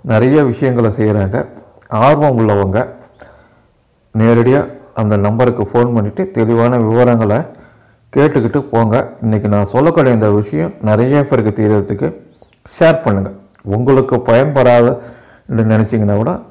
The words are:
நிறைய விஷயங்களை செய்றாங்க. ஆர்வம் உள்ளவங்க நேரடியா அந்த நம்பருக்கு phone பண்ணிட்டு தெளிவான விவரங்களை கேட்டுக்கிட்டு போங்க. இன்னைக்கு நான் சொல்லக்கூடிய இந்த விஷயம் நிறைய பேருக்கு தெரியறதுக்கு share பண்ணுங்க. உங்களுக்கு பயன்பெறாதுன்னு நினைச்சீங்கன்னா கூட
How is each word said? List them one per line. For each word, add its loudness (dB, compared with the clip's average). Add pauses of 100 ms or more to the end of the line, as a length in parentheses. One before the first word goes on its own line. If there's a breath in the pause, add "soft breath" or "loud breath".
(120)
நிறைய 2 (140)
விஷயங்களை -2
செய்றாங்க. -2 (680)
ஆர்வம் 2
உள்ளவங்க 0 (1400 soft breath)
நேரடியா 2 (400)
அந்த 0 (100)
நம்பருக்கு 0
phone 0
பண்ணிட்டு -4 (140)
தெளிவான 0
விவரங்களை 2 (760 soft breath)
கேட்டுக்கிட்டு 0 (120)
போங்க. 0 (300)
இன்னைக்கு -2
நான் -2
சொல்லக்கூடிய 2
இந்த 2 (100)
விஷயம் -6 (160)
நிறைய 2
பேருக்கு 0
தெரியறதுக்கு -2 (680 soft breath)
share 2
பண்ணுங்க. -2 (440)
உங்களுக்கு 0 (140)
பயன்பெறாதுன்னு 0 (100)
நினைச்சீங்கன்னா 0
கூட -4 (160)